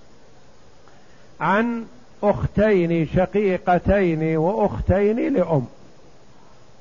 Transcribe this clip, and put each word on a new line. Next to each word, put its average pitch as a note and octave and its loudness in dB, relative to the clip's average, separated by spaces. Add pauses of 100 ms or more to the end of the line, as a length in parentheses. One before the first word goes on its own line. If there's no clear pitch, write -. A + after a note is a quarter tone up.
(1400)
عن A3+ -2 (380)
أختين F3 0
شقيقتين F3+ 0
وأختين G#3 0
لأم. E3 0 (1120)